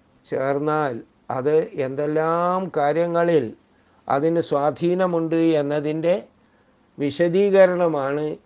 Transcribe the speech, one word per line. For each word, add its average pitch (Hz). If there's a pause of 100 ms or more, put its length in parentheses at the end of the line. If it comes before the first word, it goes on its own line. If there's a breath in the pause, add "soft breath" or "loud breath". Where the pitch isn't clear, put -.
(260)
ചേർന്നാൽ 143 (420)
അത് 143 (300)
എന്തെല്ലാം 165
കാര്യങ്ങളിൽ 165 (600 soft breath)
അതിന് 160
സ്വാധീനമുണ്ട് 165 (200)
എന്നതിൻ്റെ 151 (840 soft breath)
വിശദീകരണമാണ് 175 (200)